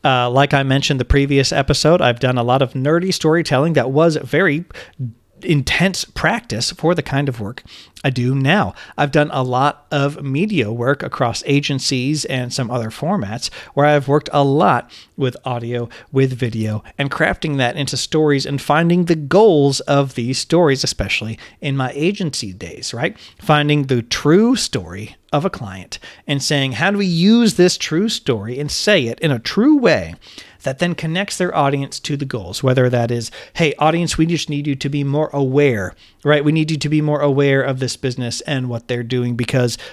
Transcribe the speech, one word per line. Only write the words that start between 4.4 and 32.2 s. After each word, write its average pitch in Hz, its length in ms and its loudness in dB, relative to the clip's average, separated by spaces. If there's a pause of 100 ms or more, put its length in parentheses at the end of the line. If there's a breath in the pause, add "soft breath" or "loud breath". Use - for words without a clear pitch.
intense 170 600 0
practice - 680 -4
for 165 240 -2
the 147 80 -2
kind 139 260 -2
of 117 100 -6
work 104 220 -10 (420 loud breath)
I 135 60 0
do 123 240 0
now. 139 400 2 (240 loud breath)
I've 143 140 0
done 147 200 2
a 135 120 -2
lot 127 480 0
of 143 320 -2
media 139 480 -2
work 120 320 -2
across - 420 -2
agencies 139 800 -2
and 123 260 -4
some 117 200 -4
other 117 180 -4
formats 123 640 -4 (200 loud breath)
where 143 120 2
I've 147 220 4
worked 143 260 0
a 143 100 4
lot 139 480 2 (240 loud breath)
with 131 300 -2
audio, 120 440 -6 (220 loud breath)
with 135 220 2
video, 110 500 -2 (140 loud breath)
and 139 140 -2
crafting 160 460 -2
that 127 180 0
into 139 220 -6
stories 147 480 2
and 139 160 -4
finding 170 440 2
the 170 100 2
goals 151 680 4
of 143 340 0
these 127 240 -4
stories, 151 440 2
especially - 540 -4 (240 loud breath)
in 139 160 -4
my 127 160 -4
agency 151 600 -4
days, - 400 -12
right? 120 240 -6 (220 loud breath)
Finding 147 440 2
the 127 180 0
true 202 540 4
story 98 600 -6 (160)
of 147 100 0
a 190 60 -2
client 95 500 -12 (260 loud breath)
and 143 160 -2
saying, 135 320 0
How 165 180 0
do 202 60 -2
we 202 80 0
use 202 500 4
this 180 220 4
true 190 320 -2
story 120 500 -4
and 147 120 -4
say 190 360 0
it 113 120 -8
in 156 120 0
a 123 80 -2
true 277 380 2
way 113 380 0 (480 loud breath)
that - 160 -4
then 175 160 0
connects 175 420 -4
their 180 180 -2
audience 139 460 0
to 143 160 -4
the 139 80 -6